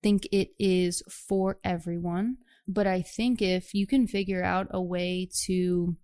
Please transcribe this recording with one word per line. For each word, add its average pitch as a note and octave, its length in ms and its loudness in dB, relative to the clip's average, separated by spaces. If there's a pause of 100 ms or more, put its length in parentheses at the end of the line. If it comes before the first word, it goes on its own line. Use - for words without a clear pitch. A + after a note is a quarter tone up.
think G3+ 300 2
it G3 260 0
is F3+ 440 2 (260)
for F#3+ 360 0
everyone, F3 720 -2 (320)
but G3 180 2
I F#3 140 2
think A#3 400 0
if F#3 320 0
you G3 140 -2
can C4 200 4
figure F#3+ 360 -2
out F#3 280 0
a F#3 120 -2
way F3+ 480 -2 (160)
to F3+ 580 0